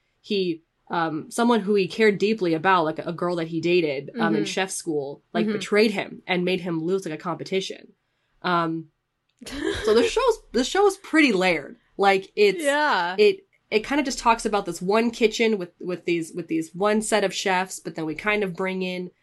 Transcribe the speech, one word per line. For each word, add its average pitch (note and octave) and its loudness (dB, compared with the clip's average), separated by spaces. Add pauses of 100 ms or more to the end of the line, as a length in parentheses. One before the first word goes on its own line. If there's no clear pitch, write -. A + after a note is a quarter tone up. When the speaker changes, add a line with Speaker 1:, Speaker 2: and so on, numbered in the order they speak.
(200)
Speaker 1:
he, F#3 -4 (260)
um, E3 -4
someone A#3 2
who G3 -2
he F#3+ 2
cared G#3+ 2
deeply F#3+ 0
about, F3 2
like, D#3 -2
a E3+ -6
girl F3 -4
that E3 -4
he E3 -4
dated, D#3 2
um, E3 2
in D#3 0
Speaker 2:
Mm-hmm. - -2
Speaker 1:
chef F#3+ -2
school, D3 -6 (100)
like, A3 0
Speaker 2:
Mm-hmm. G#3+ 0
Speaker 1:
betrayed G#3 2
him - -6
and F3+ 0
made F3+ 0
him E3+ -4
lose, F#3+ -2
like, D#3+ -6
a D#3 -6
competition. F#3 -6 (500)
Um, E3 -2 (260)
Speaker 2:
<laughs> - -20
Speaker 1:
so G4+ -2
the A4+ 6
show's, A#4 0 (120)
the A#3+ 0
show's G4 2
pretty D4+ 4
layered. F3+ 0 (200)
Like, G3 2
it's, G3+ 4
Speaker 2:
Yeah. G3 0
Speaker 1:
it, G3+ 4 (240)
it G#3+ 0
kinda C#4+ 0
just - -4
talks A#3 2
about G#3 -2
this E3+ -10
one A3 2
kitchen A3 2
with, F3+ -10
with F3 -8
these, E3 -2
with E3 -8
these D#3+ -4
one G#3 2
set G#3+ 2
of F#3 -2
chefs, F#3 -2
but E3+ -12
then D#3+ -6
we D#3 -6
kind G#3 -2
of F#3 -4
bring F#3 -4
in F3+ -6 (120)